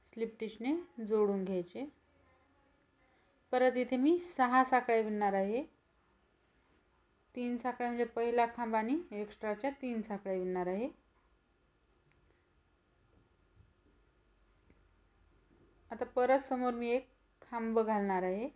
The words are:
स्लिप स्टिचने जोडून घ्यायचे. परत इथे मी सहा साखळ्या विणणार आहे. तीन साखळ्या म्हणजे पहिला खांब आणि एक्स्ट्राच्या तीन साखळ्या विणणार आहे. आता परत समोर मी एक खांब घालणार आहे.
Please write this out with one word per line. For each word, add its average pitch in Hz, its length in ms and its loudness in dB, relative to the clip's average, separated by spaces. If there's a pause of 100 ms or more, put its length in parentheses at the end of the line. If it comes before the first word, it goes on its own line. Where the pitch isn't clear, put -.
(140)
स्लिप 220 200 -6
स्टिचने 240 720 -6
जोडून 202 380 2
घ्यायचे. 185 420 -4 (1700)
परत 254 260 4
इथे 254 200 0
मी 311 220 4
सहा 262 440 2
साखळ्या 240 380 4
विणणार 208 320 0
आहे. 202 300 0 (1700)
तीन 240 220 -4
साखळ्या 240 300 -4
म्हणजे 240 160 -2
पहिला 233 420 2 (100)
खांब 226 200 -4
आणि 240 260 0 (100)
एक्स्ट्राच्या 208 580 -4
तीन 247 320 -6
साखळ्या 196 360 -6
विणणार 185 300 -2
आहे. 208 220 -2 (4000)
आता 233 140 -6
परत 247 340 4
समोर 254 340 -2
मी 240 160 -4
एक 254 180 0 (340)
खांब 226 380 -2
घालणार 202 440 0
आहे. 196 320 -2